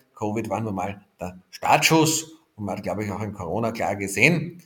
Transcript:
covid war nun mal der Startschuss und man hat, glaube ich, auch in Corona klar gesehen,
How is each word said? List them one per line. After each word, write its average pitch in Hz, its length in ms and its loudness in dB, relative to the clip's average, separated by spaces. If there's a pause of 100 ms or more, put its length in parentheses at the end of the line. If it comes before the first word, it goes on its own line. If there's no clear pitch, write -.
(140)
covid 107 340 -4
war 101 120 -2
nun 110 140 -4
mal 95 300 -6 (160)
der - 180 -8 (120)
Startschuss - 840 2 (240)
und 104 80 -10
man 92 140 -6
hat, 98 40 -12
glaube 98 220 -4
ich, 101 80 -6
auch 92 80 -8
in 101 140 -8
Corona 101 360 -4
klar 101 260 -2
gesehen, 113 680 2